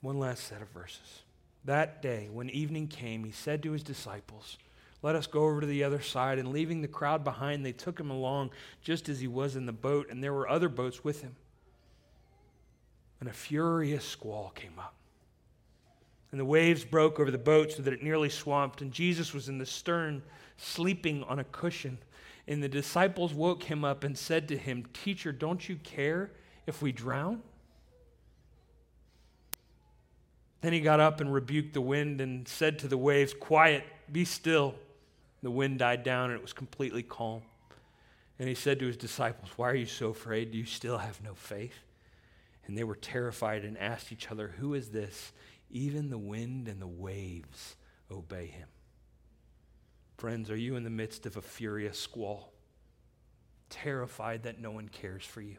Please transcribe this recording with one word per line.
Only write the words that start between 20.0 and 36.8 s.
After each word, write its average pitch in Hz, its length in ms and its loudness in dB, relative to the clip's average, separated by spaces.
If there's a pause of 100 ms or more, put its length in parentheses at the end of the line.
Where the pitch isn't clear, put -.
sleeping 170 680 0
on 131 140 -2
a 131 60 -2
cushion. 139 540 -6 (480)
And 147 160 0
the 139 60 0
disciples 175 680 2
woke 165 300 2
him 151 200 -2
up 139 200 0
and 139 120 -2
said 160 320 2
to 151 80 0
him, 123 360 -4
"Teacher, 185 400 -4
don't 160 360 -2
you 185 80 -4
care 156 540 -2 (360)
if - 160 -4
we 143 100 2
drown?" 139 500 -2 (3250)
Then 170 120 2
he 165 80 4
got 151 200 8
up 156 200 8
and 139 120 0
rebuked 143 420 0
the 147 60 0
wind 143 400 0
and 127 260 -4
said 156 340 2
to 139 80 -4
the 131 100 2
waves, 139 360 6
"Quiet, 156 500 8 (260)
be 170 140 4
still." 156 500 4 (680)
The 127 80 -2
wind 135 280 2
died 123 240 4
down 127 280 2
and 120 80 -4
it 95 40 -10
was - 100 -12
completely 123 500 -4